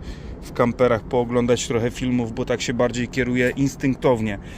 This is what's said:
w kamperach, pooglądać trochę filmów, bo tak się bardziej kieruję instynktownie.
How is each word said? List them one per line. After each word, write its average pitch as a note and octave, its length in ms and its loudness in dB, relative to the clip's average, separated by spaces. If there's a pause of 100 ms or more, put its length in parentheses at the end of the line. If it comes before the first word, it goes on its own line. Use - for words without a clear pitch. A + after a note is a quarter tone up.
(420)
w - 120 -14
kamperach, A#2+ 500 2
pooglądać B2 640 0
trochę A#2+ 240 0
filmów, B2 420 -2
bo B2 120 -4
tak B2 160 -2
się C3+ 120 -2
bardziej A#2+ 340 0
kieruję B2 420 2
instynktownie. B2 880 2 (180)